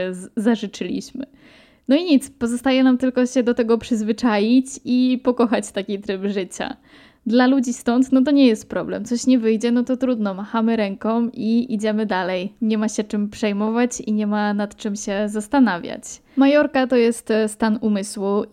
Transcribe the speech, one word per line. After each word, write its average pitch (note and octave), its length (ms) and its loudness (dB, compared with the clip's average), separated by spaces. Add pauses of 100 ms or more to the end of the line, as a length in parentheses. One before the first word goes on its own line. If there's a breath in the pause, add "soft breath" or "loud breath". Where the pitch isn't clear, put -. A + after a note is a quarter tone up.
(140)
z-, F#3 220 -14
zażyczyliśmy. G#3 920 -4 (600 soft breath)
No C4 80 4
i F4 80 0
nic, D4 260 4
pozostaje B3+ 540 0
nam B3+ 140 6
tylko B3+ 280 2
się B3 160 0
do A#3+ 120 0
tego A#3 240 2
przyzwyczaić A3+ 880 2 (180)
i B3+ 400 2
pokochać A#3+ 480 0
taki G3 260 -6
tryb G3 260 -6
życia. G3 520 -6 (520 soft breath)
Dla B3 180 4
ludzi B3+ 260 2
stąd, B3 400 0
no C4 100 4
to C#4+ 80 2
nie C#4 160 6
jest A3 220 0
problem. F3+ 360 -6
Coś A#3+ 220 -4
nie B3+ 120 4
wyjdzie, A3+ 340 0
no A#3+ 100 2
to B3+ 140 -2
trudno, A3+ 380 -2
machamy A3 420 -2
ręką A3 560 -2
i A3+ 420 -2
idziemy G#3+ 320 -2
dalej. F#3 460 -4 (100)
Nie A3 160 0
ma A3 100 -2
się G#3+ 160 -4
czym G#3 260 -4
przejmować A3 720 -2
i - 120 -6
nie G#3+ 140 0
ma G#3 280 0
nad G3+ 220 -6
czym G3+ 200 -6
się G#3 320 -4
zastanawiać. G#3+ 760 0 (340 soft breath)
Majorka C#4 500 4
to B3+ 100 0
jest, A#3 340 0
e, A3 180 2
stan A3 320 0
umysłu G3+ 720 -2